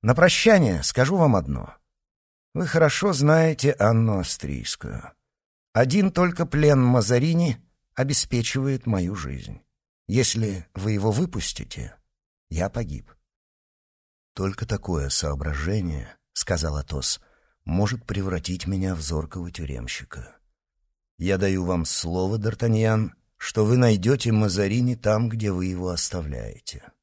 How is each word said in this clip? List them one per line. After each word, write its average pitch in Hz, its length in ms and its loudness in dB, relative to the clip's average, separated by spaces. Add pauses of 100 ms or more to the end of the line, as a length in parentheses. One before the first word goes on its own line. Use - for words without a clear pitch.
На 113 120 4
прощание 160 680 6
скажу 135 340 2
вам 151 180 6
одно. 67 400 -2 (800)
Вы 165 120 -2
хорошо 160 460 2
знаете 151 600 4
Анну 110 480 2
Австрийскую. 62 920 -8 (600)
Один 151 400 2
только 175 340 0
плен 147 340 4
Мазарини 123 840 2 (320)
обеспечивает 131 920 -2
мою 95 300 0
жизнь. 65 440 -10 (460)
Если 107 680 0
вы 101 180 -2
его 104 180 0
выпустите, - 840 -6 (520)
я 87 220 -2
погиб. 80 420 -8 (1200)
"Только 95 320 -4
такое 82 420 -4
соображение, — 73 1080 -4 (160)
сказал 78 440 -2
Атос, — - 440 -4 (440)
может 101 420 -2
превратить 92 600 -6
меня 95 260 -2
в 82 60 -8
зоркого 80 500 -6
тюремщика. 64 880 -12 (800)
Я 92 200 0
даю 95 260 0
вам 87 200 0
слово, 92 540 -2
Д'Артаньян, 110 720 0 (260)
что - 280 -2
вы 117 120 4
найдёте 117 540 4
Мазарини 107 640 2
там, 110 340 0
где 110 220 -2
вы 92 160 -2
его 92 220 -4
оставляете". 69 1040 -8 (100)